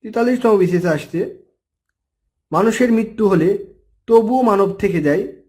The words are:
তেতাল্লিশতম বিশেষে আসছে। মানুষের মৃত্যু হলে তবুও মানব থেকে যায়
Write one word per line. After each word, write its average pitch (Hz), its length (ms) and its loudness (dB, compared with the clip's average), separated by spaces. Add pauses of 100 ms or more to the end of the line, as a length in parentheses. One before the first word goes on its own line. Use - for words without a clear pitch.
তেতাল্লিশতম 240 520 0
বিশেষে 175 400 0
আসছে। 160 240 -8 (1300)
মানুষের 220 400 0
মৃত্যু 220 360 -2
হলে 175 200 2 (600)
তবুও 226 340 4
মানব 196 340 2
থেকে 175 260 -2
যায় 147 200 0 (260)